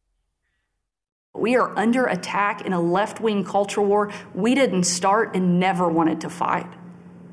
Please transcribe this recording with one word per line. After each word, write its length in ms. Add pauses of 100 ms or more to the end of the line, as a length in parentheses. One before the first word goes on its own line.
(1300)
We 220
are 200
under 300
attack 560
in 120
a 80
left-wing 600
culture 380
war 300 (240)
we 180
didn't 300
start 520
and 240
never 300
wanted 320
to 80
fight. 380 (640)